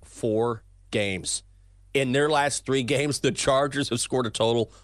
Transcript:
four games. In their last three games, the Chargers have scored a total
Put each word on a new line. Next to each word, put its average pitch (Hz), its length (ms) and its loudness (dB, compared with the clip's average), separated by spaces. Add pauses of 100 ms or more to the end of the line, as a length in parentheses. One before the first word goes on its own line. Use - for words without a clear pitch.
four 113 600 -2 (260)
games. 98 540 -4 (500)
In 135 200 0
their 143 160 2
last 143 360 0
three 135 180 0
games, 139 360 0
the 131 120 2
Chargers 139 580 0
have 123 100 -2
scored 127 260 -2
a 110 60 -6
total 117 400 0 (120)